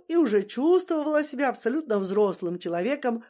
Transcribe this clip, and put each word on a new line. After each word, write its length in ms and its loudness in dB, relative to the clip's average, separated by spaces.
и 80 -2
уже 280 4
чувствовала 800 2
себя 260 -2
абсолютно 480 -2
взрослым 640 0
человеком, 720 -2